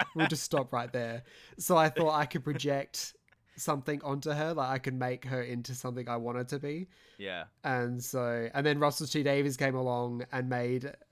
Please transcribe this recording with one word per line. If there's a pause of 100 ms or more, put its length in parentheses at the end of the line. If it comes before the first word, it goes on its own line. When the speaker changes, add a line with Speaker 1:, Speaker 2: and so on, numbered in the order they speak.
Speaker 1:
<laughs>
Speaker 2:
We'll
just
stop
right
there." (360)
So
I
thought
I
could
project (420)
something
onto
her,
like,
I
could
make
her
into
something
I
wanted
to
be. (300)
Speaker 1:
Yeah. (180)
Speaker 2:
And
so,
and
then
Russell
T
Davies
came
along
and
made (180)